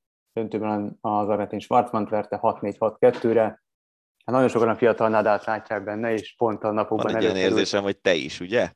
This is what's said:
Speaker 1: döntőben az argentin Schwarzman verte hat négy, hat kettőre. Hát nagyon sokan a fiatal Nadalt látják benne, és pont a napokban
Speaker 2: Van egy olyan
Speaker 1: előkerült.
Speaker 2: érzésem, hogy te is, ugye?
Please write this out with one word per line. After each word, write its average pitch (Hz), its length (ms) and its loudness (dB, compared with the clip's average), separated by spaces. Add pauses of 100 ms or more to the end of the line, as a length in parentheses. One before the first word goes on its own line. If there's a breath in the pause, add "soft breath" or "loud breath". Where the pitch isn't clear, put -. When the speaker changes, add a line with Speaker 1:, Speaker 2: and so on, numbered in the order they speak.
(320)
Speaker 1:
döntőben 107 680 -4
az 104 280 -2
argentin 104 300 -2
Schwarzman 113 520 0
verte 104 260 -2
hat 110 240 0
négy, 101 180 -6
hat 107 200 -2
kettőre. 117 460 4
Hát - 880 -10
nagyon 127 140 4
sokan 117 200 2
a 107 80 0
fiatal 113 320 4
Nadalt 107 360 2
látják 107 400 -6
benne, 107 280 -4
és 104 240 -6
pont 110 280 -2
a 107 60 0
napokban 107 360 -2
Speaker 2:
Van 113 100 -2
egy 110 60 0
olyan 90 80 2
Speaker 1:
előkerült. 95 280 2
Speaker 2:
érzésem, 98 240 0
hogy 101 160 -4
te 95 160 2
is, 71 260 -4
ugye? 95 360 -2